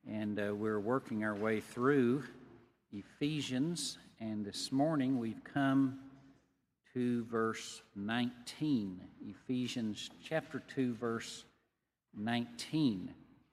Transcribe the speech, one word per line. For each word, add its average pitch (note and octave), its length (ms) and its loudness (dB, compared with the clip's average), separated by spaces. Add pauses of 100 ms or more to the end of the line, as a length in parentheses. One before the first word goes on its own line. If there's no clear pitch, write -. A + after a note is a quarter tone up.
and, G#2+ 320 -2
uh, G#2 140 0
we're G#2+ 260 0
working A2+ 420 0
our G#2+ 120 0
way G#2+ 260 2
through B2+ 640 4 (680)
Ephesians, D3 1040 -2 (200)
and G#2+ 240 -4
this - 300 -6
morning C3+ 460 4
we've A2+ 260 -4
come C3+ 560 4 (960)
to A#2+ 300 2
verse A2+ 580 -2 (120)
nineteen. A2+ 1080 0 (200)
Ephesians A#2 840 -4 (160)
chapter D3 380 -4 (120)
two, B2 200 2
verse A2+ 500 -4 (720)
nineteen. A#2 960 0 (400)